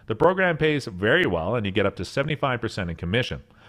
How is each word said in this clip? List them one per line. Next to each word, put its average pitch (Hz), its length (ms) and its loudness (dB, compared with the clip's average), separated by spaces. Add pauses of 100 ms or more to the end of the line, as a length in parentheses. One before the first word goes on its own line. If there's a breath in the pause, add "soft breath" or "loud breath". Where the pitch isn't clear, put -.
The 113 80 -4
program 180 420 4
pays 151 300 0
very 117 400 2
well 90 280 0
and 117 100 -2
you 98 80 -2
get 98 140 2
up 95 100 -2
to 92 80 -6
seventy-five 139 560 -2
percent 98 300 -4
in 85 60 -8
commission. 87 460 -2 (260 loud breath)